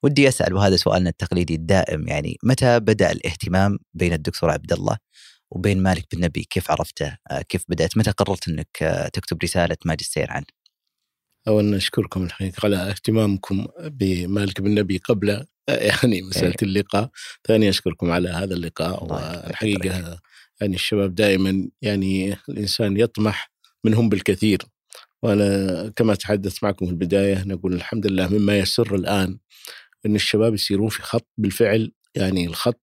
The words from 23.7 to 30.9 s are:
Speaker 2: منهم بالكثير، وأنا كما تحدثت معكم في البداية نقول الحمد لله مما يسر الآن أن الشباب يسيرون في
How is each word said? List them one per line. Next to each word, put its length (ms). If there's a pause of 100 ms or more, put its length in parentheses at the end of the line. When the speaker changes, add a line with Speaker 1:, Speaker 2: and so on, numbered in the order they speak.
Speaker 2:
منهم 260
بالكثير، 520 (600)
وأنا 720
كما 200
تحدثت 480
معكم 220
في 60
البداية 520
نقول 300
الحمد 340
لله 200
مما 320
يسر 360
الآن 420 (680)
أن 100
الشباب 380
يسيرون 360
في 120